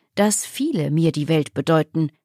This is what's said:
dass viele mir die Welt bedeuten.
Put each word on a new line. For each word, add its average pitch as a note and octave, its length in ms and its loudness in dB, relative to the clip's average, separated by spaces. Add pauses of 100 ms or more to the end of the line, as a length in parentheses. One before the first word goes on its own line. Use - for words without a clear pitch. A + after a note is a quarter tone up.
(140)
dass G#3 300 0
viele B3 460 -4
mir D#3+ 220 2
die D3 160 -4
Welt D#3 260 0
bedeuten. D#3+ 560 0 (140)